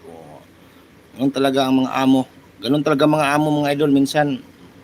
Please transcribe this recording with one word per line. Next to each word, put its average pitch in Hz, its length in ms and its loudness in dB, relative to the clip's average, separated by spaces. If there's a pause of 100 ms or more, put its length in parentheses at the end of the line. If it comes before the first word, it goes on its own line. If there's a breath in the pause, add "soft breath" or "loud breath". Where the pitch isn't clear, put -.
Oh. 80 400 -20 (720)
Ganun 135 160 0
talaga 135 320 0
ang 131 160 0
mga 131 100 -2 (140)
amo. 131 240 2 (320)
Ganun 139 240 -2
talaga 151 240 2
mga 151 240 0
amo, 151 320 0
mga 143 160 -2
idol. 151 80 2
Minsan, 139 560 0 (400)